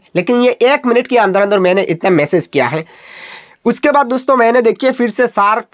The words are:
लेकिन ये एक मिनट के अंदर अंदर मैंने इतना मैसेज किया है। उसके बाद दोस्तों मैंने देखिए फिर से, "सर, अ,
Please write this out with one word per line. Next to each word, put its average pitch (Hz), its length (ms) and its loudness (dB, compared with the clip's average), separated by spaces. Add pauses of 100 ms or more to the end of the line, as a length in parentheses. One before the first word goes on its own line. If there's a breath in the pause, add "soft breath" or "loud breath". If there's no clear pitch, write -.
(160 soft breath)
लेकिन 208 200 0
ये 247 140 2
एक 247 360 0
मिनट 240 200 0
के 247 100 -2
अंदर 196 260 2
अंदर 202 160 0
मैंने 185 240 2
इतना 175 280 -2
मैसेज 151 360 0
किया 127 200 -2
है। 156 180 -6 (800 loud breath)
उसके 240 260 0
बाद 285 160 2
दोस्तों 254 300 -2
मैंने 240 260 2
देखिए 233 300 0
फिर 240 180 -2
से, 247 160 -2
"सर, 214 320 0
अ, - 160 -8